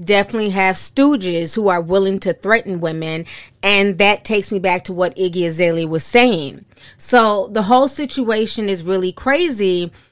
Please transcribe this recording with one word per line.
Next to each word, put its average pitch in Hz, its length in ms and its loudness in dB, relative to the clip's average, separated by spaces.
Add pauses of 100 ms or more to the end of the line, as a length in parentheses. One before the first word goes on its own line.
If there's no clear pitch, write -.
definitely 202 480 0
have 190 240 2
stooges 185 800 0
who 208 140 2
are 175 120 2
willing 190 380 0
to 185 140 -2
threaten 202 460 -2
women. 160 460 -4 (380)
And 196 340 2
that 202 260 2
takes 208 280 -2
me 202 80 -2
back 180 240 -2
to 190 100 -10
what 175 220 -2
Iggy 180 300 -2
Azalea 165 420 0
was 156 160 -2
saying. 220 640 2 (320)
So 208 540 2
the 214 120 -2
whole 254 240 4
situation 226 840 -4
is 180 140 -4
really 185 280 -2
crazy. 202 800 -2 (200)